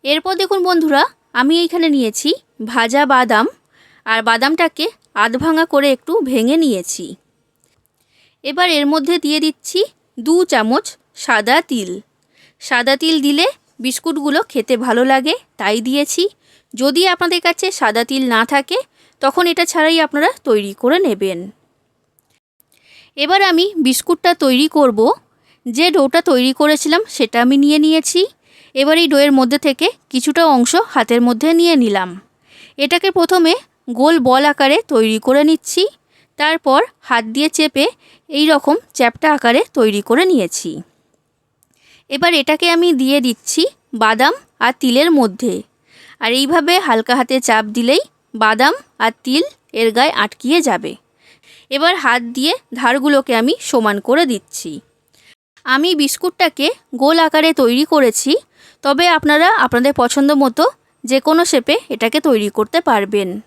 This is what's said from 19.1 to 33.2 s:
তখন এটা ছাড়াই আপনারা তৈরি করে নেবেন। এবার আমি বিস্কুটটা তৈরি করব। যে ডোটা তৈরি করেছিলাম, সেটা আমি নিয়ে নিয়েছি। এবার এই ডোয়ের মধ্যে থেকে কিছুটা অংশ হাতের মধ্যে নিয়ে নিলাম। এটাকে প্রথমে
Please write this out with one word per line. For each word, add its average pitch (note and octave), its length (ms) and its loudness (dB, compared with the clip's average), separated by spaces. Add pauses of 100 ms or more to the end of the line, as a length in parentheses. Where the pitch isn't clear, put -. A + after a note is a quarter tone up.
তখন C#4 260 0
এটা E4+ 180 -2
ছাড়াই E4 340 0
আপনারা D4+ 300 0 (140)
তৈরি G3+ 300 -2
করে C4 260 0
নেবেন। G3 400 -2 (1800)
এবার E4+ 260 2
আমি F4+ 220 2 (120)
বিস্কুটটা C#4+ 580 0
তৈরি C4+ 320 2
করব। B3+ 320 2 (680)
যে B3+ 260 0
ডোটা D#4 300 2
তৈরি C4 320 2
করেছিলাম, D4+ 540 0
সেটা A#3+ 340 -4
আমি B3+ 160 2
নিয়ে D4 220 2
নিয়েছি। D#4+ 420 2 (540)
এবার C#4+ 220 2
এই E4+ 100 2
ডোয়ের C#4+ 260 4
মধ্যে C4 260 2
থেকে D#4 280 -2 (220)
কিছুটা C#4+ 360 0
অংশ C4 260 2 (160)
হাতের A#3+ 340 0
মধ্যে A#3+ 320 0
নিয়ে E4+ 220 4
নিলাম। G3 340 0 (680)
এটাকে F4 340 0
প্রথমে E4+ 420 2 (380)